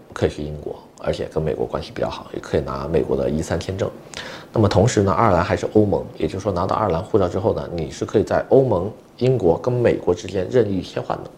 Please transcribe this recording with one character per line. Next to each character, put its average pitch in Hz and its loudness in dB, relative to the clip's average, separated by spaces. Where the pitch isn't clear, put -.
可 - 0
以 - -4
去 - -8
英 73 -8
国， - -10
而 - -4
且 - -6
跟 78 -2
美 71 -2
国 57 -4
关 69 -6
系 - -14
比 - -10
较 58 0
好， - -10
也 - -10
可 - -4
以 78 2
拿 67 -8
美 80 0
国 64 -2
的 65 -2
E 76 0
三 87 -4
签 92 -6
证。 98 -4
那 117 2
么 104 8
同 95 6
时 107 4
呢， 98 4
爱 98 4
尔 107 6
兰 87 4
还 98 2
是 - -2
欧 107 6
盟， 85 0
也 - -2
就 95 -6
是 - -
说 101 -2
拿 87 -2
到 - -2
爱 110 2
尔 101 2
兰 85 0
护 - 2
照 92 4
之 87 -4
后 95 2
呢， - -4
你 85 -4
是 - -6
可 110 -2
以 98 4
在 85 0
欧 135 6
盟、 101 0
英 127 2
国 92 4
跟 - -2
美 120 2
国 - 0
之 - -8
间 95 -4
任 113 2
意 92 -2
切 - -8
换 - -6
的。 - -16